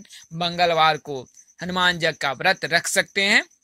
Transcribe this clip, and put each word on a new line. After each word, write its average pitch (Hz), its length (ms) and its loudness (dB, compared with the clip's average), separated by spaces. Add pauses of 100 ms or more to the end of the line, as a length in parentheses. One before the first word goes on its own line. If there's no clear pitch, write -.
(340)
मंगलवार 170 640 2
को 135 240 -10 (380)
हनुमान 180 380 0
जी 160 160 0
का 139 200 -4
व्रत - 320 0
रख 165 220 0
सकते 190 360 -2
हैं 233 200 2 (200)